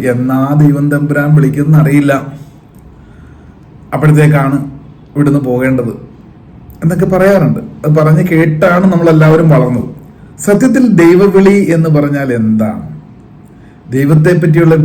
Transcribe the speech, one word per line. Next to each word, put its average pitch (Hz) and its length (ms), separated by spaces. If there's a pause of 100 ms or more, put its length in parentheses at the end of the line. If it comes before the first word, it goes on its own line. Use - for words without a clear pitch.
(120)
"എന്നാ 127 260 (240)
ദൈവം 143 320
തമ്പുരാൻ 143 420
വിളിക്കുമെന്ന് 147 460
അറിയില്ല, 143 320 (1800)
അപ്പോഴത്തേക്കാണ് 151 640 (560)
ഇവിടുന്ന് 143 360
പോകേണ്ടത്" 123 440 (880)
എന്നൊക്കെ 180 300
പറയാറുണ്ട്. 185 460 (220)
അത് 151 180
പറഞ്ഞ് 160 320
കേട്ടാണ് 170 600
നമ്മളെല്ലാവരും 160 600
വളർന്നത്. 123 340 (560)
സത്യത്തിൽ 247 400 (180)
ദൈവവിളി 196 540 (180)
എന്ന് 160 220
പറഞ്ഞാൽ 143 420
എന്താണ്? 107 440 (1120)
ദൈവത്തെ 156 440
പറ്റിയുള്ള 160 440